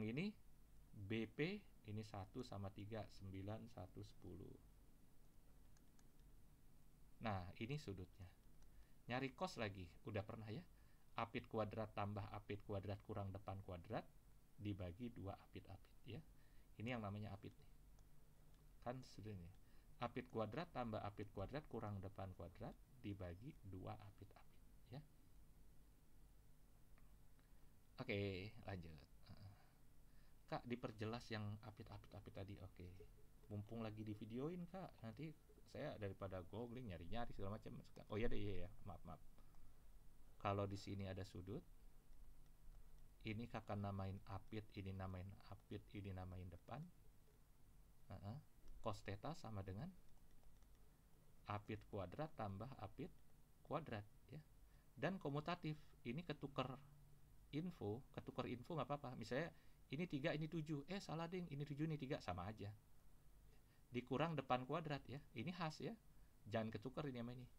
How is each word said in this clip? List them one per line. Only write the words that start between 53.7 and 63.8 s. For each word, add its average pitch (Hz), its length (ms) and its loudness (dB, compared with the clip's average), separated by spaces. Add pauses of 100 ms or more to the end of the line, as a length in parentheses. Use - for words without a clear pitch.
ya. 156 80 -4 (560)
Dan 170 240 6
komutatif, 151 560 4 (320)
ini - 160 2
ketuker 139 480 2 (800)
info, 139 480 4 (160)
ketuker - 320 2
info 120 300 0
nggak 127 100 4
apa-apa. 139 320 2
Misalnya 135 320 4 (360)
ini 160 160 4
tiga, 147 320 6
ini 156 100 6
tujuh. 156 460 2
Eh, 196 80 4
salah, 160 240 2
Ding, 175 240 2
ini 143 160 2
tujuh, 147 240 4
ini 151 80 6
tiga, 139 240 4
sama 90 240 2
aja. 104 240 0 (1200)